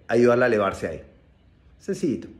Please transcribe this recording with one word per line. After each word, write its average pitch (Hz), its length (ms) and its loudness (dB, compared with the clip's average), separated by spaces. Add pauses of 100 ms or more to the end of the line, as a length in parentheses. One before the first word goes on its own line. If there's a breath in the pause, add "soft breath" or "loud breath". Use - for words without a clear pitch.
a 117 60 -2
ayudarla 120 320 4
a - 20 2
elevarse 101 400 -2
ahí. 80 140 -10 (760)
Sencillito, 156 480 -6 (140)